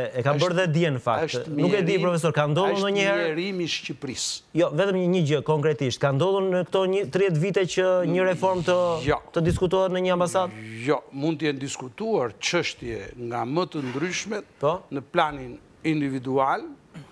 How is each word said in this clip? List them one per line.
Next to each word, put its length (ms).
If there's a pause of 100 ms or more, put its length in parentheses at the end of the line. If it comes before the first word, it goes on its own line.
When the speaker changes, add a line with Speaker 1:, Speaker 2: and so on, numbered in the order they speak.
(120)
Speaker 1:
e 100
ka 120
Speaker 2:
është, 80
Speaker 1:
bërë 160
dhe 80
dje 260
në 80
fakt. 240
Speaker 2:
është 320
Speaker 1:
Nuk 160
e 80
di, 60
Speaker 2:
mjerim, 160
Speaker 1:
profesor, 300
ka 140
ndodhur 280
Speaker 2:
është 80
Speaker 1:
ndonjëherë? 400
Speaker 2:
mjerimi 420
i 40
Shqipërisë. 720 (100)
Speaker 1:
Jo, 160
vetëm 300
një, 100
një 160
gjë 180
konkretisht. 580
Ka 120
ndodhur 320
në 200
këto 200
një, 260
tridhjetë 300
vite 240
që 220 (160)
një 260
reformë 360
të, 120 (280)
Speaker 2:
Jo. 140 (120)
Speaker 1:
të 120
diskutohet 500
në 120
një 80
ambasadë? 400 (300)
Speaker 2:
Jo, 180 (120)
mund 280
të 80
jenë 100
diskutuar 800
çështje 640 (160)
nga 280
më 220
të 160
ndryshmet 600 (120)
Speaker 1:
Po. 320
Speaker 2:
në 120
planin 560 (220)
individual, 880 (440)